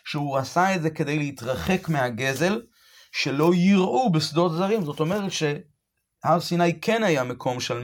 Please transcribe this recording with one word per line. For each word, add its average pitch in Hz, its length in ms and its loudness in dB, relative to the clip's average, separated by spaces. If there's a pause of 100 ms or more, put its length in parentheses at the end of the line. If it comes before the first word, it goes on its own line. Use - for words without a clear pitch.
שהוא 143 320 -4
עשה 180 380 0
את 170 60 -4
זה 156 80 0
כדי 151 300 -2
להתרחק 139 680 -4
מהגזל, 135 720 0 (500)
שלא 147 440 2
יראו 196 560 4
בשדות 160 420 2
זרים. 196 320 0
זאת 143 140 -6
אומרת 190 320 -2
שהר - 1080 -4
סיני 170 420 0
כן 220 220 0
היה 151 200 2
מקום 123 360 -4
של 120 240 -4